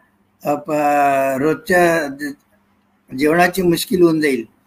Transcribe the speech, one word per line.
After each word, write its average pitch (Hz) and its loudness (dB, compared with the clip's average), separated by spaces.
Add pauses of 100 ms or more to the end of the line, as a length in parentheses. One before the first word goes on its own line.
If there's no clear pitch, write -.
(440)
अ, 147 -2
प-, 143 0
रोजच्या 165 0
जे-, - -16
जेवणाची 175 2
मुश्किल 175 0
होऊन 160 2
जाईल. 131 -2 (220)